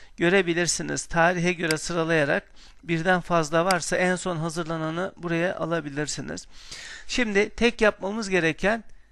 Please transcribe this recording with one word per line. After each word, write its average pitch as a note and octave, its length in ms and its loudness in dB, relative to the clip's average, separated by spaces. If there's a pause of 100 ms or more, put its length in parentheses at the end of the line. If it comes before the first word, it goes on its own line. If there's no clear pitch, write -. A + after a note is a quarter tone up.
(180)
görebilirsiniz. E3+ 880 2
Tarihe F3 480 2
göre D#3 240 -2
sıralayarak E3 680 0 (400)
birden E3+ 380 2
fazla E3 440 2
varsa F3+ 320 0
en F3+ 180 2
son F3 220 -4
hazırlananı E3 800 -4
buraya E3+ 400 -2
alabilirsiniz. D3+ 880 -4 (600)
Şimdi G#3 420 2
tek A#3 320 0
yapmamız G#3 480 0
gereken F#3 540 2 (280)